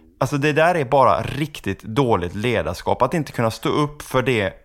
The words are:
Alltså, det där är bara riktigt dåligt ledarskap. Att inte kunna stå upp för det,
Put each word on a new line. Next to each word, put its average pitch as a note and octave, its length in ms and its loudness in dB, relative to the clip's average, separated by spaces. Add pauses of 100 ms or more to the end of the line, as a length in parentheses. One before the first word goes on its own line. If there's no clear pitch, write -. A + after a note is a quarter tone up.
(200)
Alltså, C#3+ 180 -2
det D3 160 0
där D#3+ 220 4
är D3 100 -2
bara A#2+ 360 4
riktigt - 640 -6
dåligt G#2+ 520 0
ledarskap. G2+ 680 -2
Att C3 120 2
inte D#3 180 -4
kunna A2+ 200 0
stå - 180 -4
upp D3 320 -2
för C3 200 0
det, A2+ 320 -2 (120)